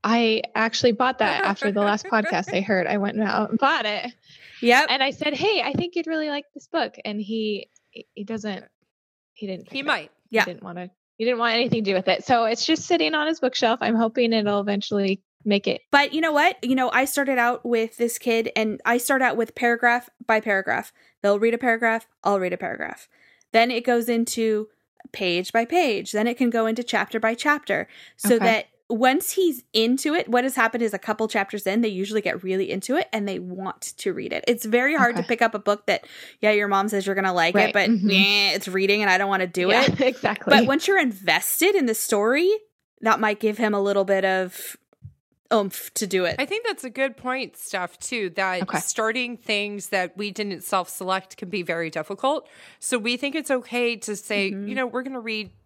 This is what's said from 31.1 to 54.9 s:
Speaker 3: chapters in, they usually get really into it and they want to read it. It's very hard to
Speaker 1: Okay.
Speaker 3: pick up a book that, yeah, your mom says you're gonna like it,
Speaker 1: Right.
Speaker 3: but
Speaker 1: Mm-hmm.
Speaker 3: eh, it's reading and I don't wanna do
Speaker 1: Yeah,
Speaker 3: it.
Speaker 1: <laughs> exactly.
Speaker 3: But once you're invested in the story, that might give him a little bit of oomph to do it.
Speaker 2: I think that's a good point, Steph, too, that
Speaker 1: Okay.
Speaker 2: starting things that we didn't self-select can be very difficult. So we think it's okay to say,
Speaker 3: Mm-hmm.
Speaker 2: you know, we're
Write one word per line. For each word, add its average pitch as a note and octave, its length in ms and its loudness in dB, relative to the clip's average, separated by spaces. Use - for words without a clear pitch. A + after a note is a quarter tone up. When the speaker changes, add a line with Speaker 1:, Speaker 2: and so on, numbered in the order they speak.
Speaker 3:
chapters G3+ 380 -4
in, G#3+ 160 2
they A3 60 2
usually G3+ 340 -2
get - 200 -4
really F#3 280 -2
into A#3+ 260 -2
it F4+ 160 0
and G#3 160 -4
they F#3 100 -6
want F3+ 420 -10
to G3 140 -4
read - 200 -8
it. - 160 -6
It's A#3 160 -2
very B3 320 0
hard A#3+ 200 2
to F3 40 -4
Speaker 1:
Okay. F#3 80 -8
Speaker 3:
pick A#3 140 0
up A3+ 120 2
a G#3 60 -6
book G#3 260 -2
that, - 200 -2
yeah, G#3+ 100 4
your G#3 180 2
mom G3 200 2
says G3 180 -2
you're G3 80 0
gonna F#3+ 200 0
like F3 200 2
it, G3+ 40 6
Speaker 1:
Right. G3 160 4
Speaker 3:
but G3+ 160 4
Speaker 1:
Mm-hmm. G3+ 200 2
Speaker 3:
eh, G3 440 4
it's G3 120 -4
reading G3 360 2
and G3 80 2
I F#3 80 4
don't G3 100 0
wanna F#3+ 180 0
do F3+ 220 0
Speaker 1:
Yeah, A#3+ 160 4
Speaker 3:
it. - 160 0
Speaker 1:
<laughs> - 0 -
exactly. B3 500 -2
Speaker 3:
But B3 160 8
once C#4 220 0
you're G4 100 4
invested G3+ 800 0
in C#4+ 100 2
the A3 80 0
story, A#3+ 560 2
that A3 180 4
might G#3+ 200 0
give G#3+ 180 0
him A3 160 2
a G3+ 60 2
little G3 240 2
bit F#3+ 200 2
of F#3 520 -2
oomph G3+ 420 0
to G#3+ 120 -4
do F#3 180 0
it. E3 140 -2
Speaker 2:
I C#4 80 -2
think A4+ 200 -6
that's G4+ 180 -6
a B3+ 60 -10
good C4+ 260 -4
point, B3+ 400 -6
Steph, - 420 -8
too, G#3 320 -6
that F#3 320 -2
Speaker 1:
Okay. F3 180 -4
Speaker 2:
starting A#3 560 -4
things G#3 540 -6
that F3+ 260 -2
we G#3 140 -6
didn't G3+ 340 -6
self-select F#3 720 -4
can F#3+ 120 -12
be F3+ 140 -4
very E3 280 -4
difficult. G3+ 580 -4
So - 180 -2
we A#3+ 180 -2
think C#4 180 -6
it's D#4 160 -6
okay A#3+ 460 -2
to G#3 200 -8
say, G3+ 340 -2
Speaker 3:
Mm-hmm. G3+ 180 -8
Speaker 2:
you B3 60 -6
know, C4 120 -2
we're B3 160 -6